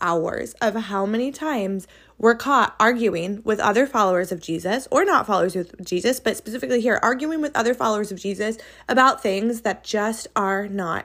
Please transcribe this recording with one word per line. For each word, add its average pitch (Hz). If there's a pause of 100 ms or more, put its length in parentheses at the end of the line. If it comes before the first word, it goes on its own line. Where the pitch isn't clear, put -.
hours 170
of 214
how 202
many 226
times 208 (300)
we're 233
caught 254
arguing 208
with 214
other 226
followers 185
of 170
Jesus, 185
or 339
not 359
followers 185
of 180 (140)
Jesus, 202
but 208
specifically 247
here, 220
arguing 302
with 294
other 247
followers 214
of 185
Jesus 208 (320)
about 262
things 226
that 190
just 214
are 196
not 190